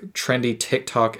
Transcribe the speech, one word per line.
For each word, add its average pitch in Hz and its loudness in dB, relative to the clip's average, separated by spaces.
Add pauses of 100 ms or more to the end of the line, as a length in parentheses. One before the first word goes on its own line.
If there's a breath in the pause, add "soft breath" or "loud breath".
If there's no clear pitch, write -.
(120)
trendy 123 0
TikTok - 0